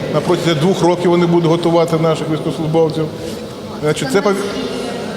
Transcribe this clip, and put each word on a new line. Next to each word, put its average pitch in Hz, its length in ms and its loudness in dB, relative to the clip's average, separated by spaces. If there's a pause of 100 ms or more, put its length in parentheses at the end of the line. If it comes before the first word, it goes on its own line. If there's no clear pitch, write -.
(140)
На 147 60 2
протязі 165 400 0
двох 180 220 2
років 175 280 2
вони 175 160 4
будуть 170 240 4
готувати 170 480 2
наших 156 340 0
військовослужбовців. 156 720 0 (760)
Значить, 151 300 -2
це 196 80 4
пов-, 311 140 2 (840)